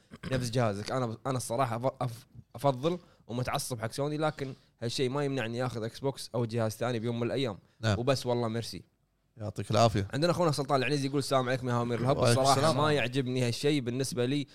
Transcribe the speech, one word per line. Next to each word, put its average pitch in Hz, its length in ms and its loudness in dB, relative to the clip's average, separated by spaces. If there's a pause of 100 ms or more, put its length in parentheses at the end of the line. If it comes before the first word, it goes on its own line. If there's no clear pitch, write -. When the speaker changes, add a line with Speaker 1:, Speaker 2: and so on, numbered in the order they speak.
(120)
Speaker 1:
<clears throat> - 200 -8
نفس 123 180 -2
جهازك. 110 420 0
انا، 120 240 -2 (100)
انا 135 100 -2
الصراحه 117 420 -2
أف-، 127 140 0 (100)
أف-، 123 240 -6 (280)
افضل 143 440 0 (280)
ومتعصب 123 540 -4
حق 113 120 -4
سوني، 147 240 -4
لكن 151 380 -2 (280)
هالشيء 123 280 0
ما 143 140 0
يمنعني 123 420 -2
اخذ 113 180 -4
اكس 117 160 -6
بوكس - 340 -4
او 123 100 0
جهاز 110 280 0
ثاني 120 260 -2
بيوم 117 220 -2
من 120 60 0
الايام. 113 320 -2 (220)
Speaker 2:
نعم. 107 180 2
Speaker 1:
وبس 127 280 2
والله 120 220 2
ميرسي. 110 340 -6 (540)
Speaker 2:
يعطيك 104 340 -6
العافيه. 107 440 4
Speaker 1:
عندنا 156 160 2
اخونا 165 220 2
سلطان 139 260 2
العنيزي 135 300 0
يقول: 139 100 0
"السلام 131 300 2
عليكم 127 200 0
يا 123 60 0
هامير 120 260 0
الهب. 131 160 2
Speaker 2:
وعليكم 123 240 4
Speaker 1:
الصراحه 135 200 6
Speaker 2:
السلام. 151 160 4
Speaker 1:
ما 151 160 4
يعجبني 127 560 0
هالشيء، 147 320 0
بالنسبه 123 460 -2
لي 139 280 -2